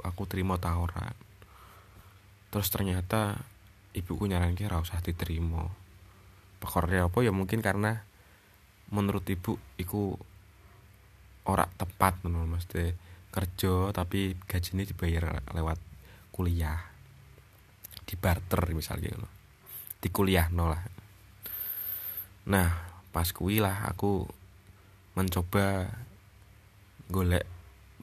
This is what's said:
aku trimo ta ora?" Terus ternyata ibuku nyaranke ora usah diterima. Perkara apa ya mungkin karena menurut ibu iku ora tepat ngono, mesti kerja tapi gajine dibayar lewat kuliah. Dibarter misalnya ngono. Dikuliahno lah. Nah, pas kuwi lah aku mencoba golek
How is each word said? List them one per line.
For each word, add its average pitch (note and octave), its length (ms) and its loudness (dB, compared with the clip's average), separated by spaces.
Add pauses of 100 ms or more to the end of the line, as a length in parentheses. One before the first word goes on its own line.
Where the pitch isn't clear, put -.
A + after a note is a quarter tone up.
aku F#2 240 -4
trimo F#2 320 0
ta F2 160 2
ora?" E2+ 320 -2 (1400)
Terus G2+ 160 0
ternyata G2+ 720 0 (560)
ibuku F2 320 -2
nyaranke F2+ 400 2
ora F2 160 0
usah E2+ 220 -4
diterima. E2 680 -2 (880)
Perkara F2+ 480 2
apa F2 160 2
ya A#2 80 4
mungkin F#2+ 320 2
karena G#2+ 400 0 (880)
menurut G2+ 400 2
ibu G2 280 -2 (200)
iku F#2+ 400 -2 (1300)
ora F#2+ 200 4 (120)
tepat F#2 480 2
ngono, E2+ 320 0
mesti E2+ 360 -2 (340)
kerja F#2+ 640 2
tapi F#2 460 0 (100)
gajine F#2 400 0
dibayar E2 540 0 (100)
lewat D#2+ 260 0 (540)
kuliah. E2+ 460 0 (1300)
Dibarter E2+ 680 2
misalnya - 420 -4
ngono. - 160 -8 (680)
Dikuliahno F2 720 4
lah. E2 120 -2 (1700)
Nah, F#2+ 220 6 (420)
pas E2+ 220 0
kuwi G#2 260 2
lah G2+ 240 0
aku G2 400 0 (960)
mencoba F#2+ 720 2 (1200)
golek F2+ 320 4 (580)